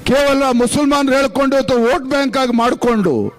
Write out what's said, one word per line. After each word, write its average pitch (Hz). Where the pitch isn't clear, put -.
ಕೇವಲ 277
ಮುಸಲ್ಮಾನರು 277
ಹೇಳ್ಕೊಂಡು 269
ಇವತ್ತು 262
ವೋಟ್ 254
ಬ್ಯಾಂಕ್ 269
ಆಗಿ 254
ಮಾಡ್ಕೊಂಡು 233